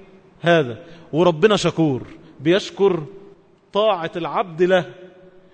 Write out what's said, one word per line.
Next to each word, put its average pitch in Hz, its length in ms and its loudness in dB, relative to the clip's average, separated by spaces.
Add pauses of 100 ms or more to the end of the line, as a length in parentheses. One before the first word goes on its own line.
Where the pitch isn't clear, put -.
(420)
هذا. 151 420 2 (300)
وربنا 175 420 2
شكور، 156 520 -2 (320)
بيشكر 180 640 0 (720)
طاعة 196 420 -2
العبد 170 480 -4
له، 180 300 0 (600)